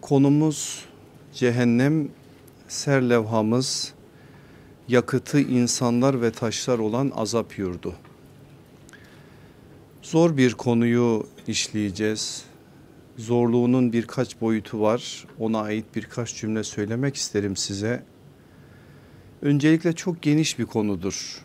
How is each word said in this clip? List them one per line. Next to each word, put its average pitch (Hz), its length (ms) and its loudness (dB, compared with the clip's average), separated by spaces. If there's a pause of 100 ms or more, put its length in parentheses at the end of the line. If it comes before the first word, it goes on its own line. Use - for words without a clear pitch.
konumuz 143 840 2 (480)
cehennem, 123 760 2 (580)
serlevhamız 120 1300 0 (920)
yakıtı 123 520 2
insanlar 123 840 2
ve 113 100 2
taşlar 117 480 -2
olan 117 360 -2
azap 107 440 -4
yurdu. 90 340 -6 (2000)
Zor 165 360 2
bir 127 160 6
konuyu 117 760 2 (200)
işleyeceğiz. 107 960 -4 (760)
Zorluğunun 120 760 2
birkaç 117 480 -2
boyutu 110 400 -2
var. 110 460 -2 (120)
Ona 110 220 -2
ait 107 240 -4 (100)
birkaç 113 400 -8
cümle 110 280 -4
söylemek 117 520 -4
isterim 101 400 -2
size. 101 480 -4 (1400)
Öncelikle 156 520 2
çok 165 280 -6
geniş 147 380 2
bir 117 60 0
konudur. 101 800 -4